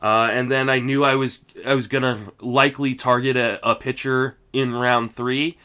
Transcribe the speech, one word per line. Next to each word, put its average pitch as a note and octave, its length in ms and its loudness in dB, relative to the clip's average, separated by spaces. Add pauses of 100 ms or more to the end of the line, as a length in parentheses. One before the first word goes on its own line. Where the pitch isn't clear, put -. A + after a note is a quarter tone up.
Uh, A2 320 2
and B2 180 -2
then C3+ 180 0
I C3 120 2
knew C3+ 240 0
I C3+ 100 4
was, C3+ 300 -2 (220)
I C3+ 80 2
was B2+ 120 0
gonna B2+ 320 -2 (220)
likely C3+ 540 0
target B2+ 420 2
a, A#2 320 -2
a A#2 60 4
pitcher C3 640 -4 (160)
in C3 220 -2
round A#2+ 380 0
three, C3+ 520 -4